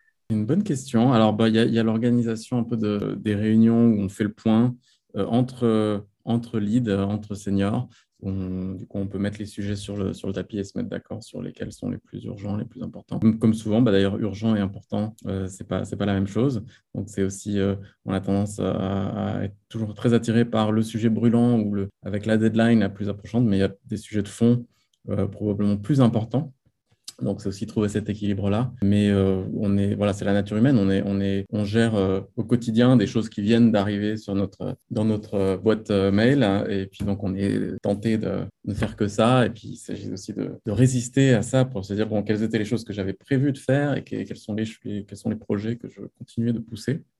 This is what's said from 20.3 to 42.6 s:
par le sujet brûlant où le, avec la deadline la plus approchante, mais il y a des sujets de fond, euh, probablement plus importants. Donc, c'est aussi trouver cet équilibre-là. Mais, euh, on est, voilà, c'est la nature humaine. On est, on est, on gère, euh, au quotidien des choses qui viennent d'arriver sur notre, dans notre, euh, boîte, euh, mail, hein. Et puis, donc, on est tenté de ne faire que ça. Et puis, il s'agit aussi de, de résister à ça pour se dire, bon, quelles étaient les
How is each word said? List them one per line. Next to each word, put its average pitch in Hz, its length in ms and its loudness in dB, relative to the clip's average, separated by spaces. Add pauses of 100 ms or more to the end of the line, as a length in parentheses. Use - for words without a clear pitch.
par 110 260 0
le 110 120 2
sujet 110 260 0
brûlant 117 500 4
où 104 160 0
le, 101 140 -2 (120)
avec 101 240 -6
la 110 120 4
deadline 113 420 4
la 98 100 2
plus 101 200 -8
approchante, 113 340 -2
mais 101 140 4
il - 20 4
y 95 40 4
a 98 100 0 (120)
des 107 120 -6
sujets 104 260 -4
de 101 60 -12
fond, 120 360 2 (440)
euh, 95 180 -2
probablement 101 480 0
plus 135 240 0
importants. 117 540 0 (680)
Donc, 98 200 -4
c'est - 60 -8
aussi 98 200 -6
trouver 104 220 0
cet 104 200 -4
équilibre-là. 101 720 -2
Mais, 101 300 4
euh, 95 320 2 (120)
on 101 220 0
est, 101 160 0
voilà, 101 200 0
c'est 101 120 -6
la 98 80 2
nature 101 240 0
humaine. 120 220 4
On 98 100 2
est, 95 160 2
on 98 160 -2
est, 98 300 -2
on 107 120 -2
gère, 110 300 2
euh, 95 280 2 (160)
au 117 60 -2
quotidien 120 540 4
des 101 80 4
choses - 240 -2
qui 104 140 -6
viennent 117 280 6
d'arriver 104 460 0
sur 101 160 -8
notre, 98 420 -4 (140)
dans 107 160 -2
notre, 107 300 -2
euh, 95 220 0
boîte, 107 340 0
euh, 98 200 2
mail, 120 300 4
hein. 104 260 2
Et 98 200 -4
puis, - 180 -8
donc, 101 180 -4
on 95 120 -2
est 101 480 -2
tenté 110 340 0
de 98 220 -4 (260)
ne 101 80 -4
faire 104 220 -4
que 104 120 -2
ça. 117 380 4
Et 104 60 -2
puis, - 220 -14
il - 20 -14
s'agit 101 360 -12
aussi - 220 -10
de, 101 200 -6 (120)
de 113 60 -4
résister 127 640 4
à 104 80 2
ça 131 220 2
pour 101 200 -6
se 104 80 -6
dire, 107 160 -2
bon, 107 140 -2
quelles 107 180 -2
étaient 113 160 0
les 107 80 -2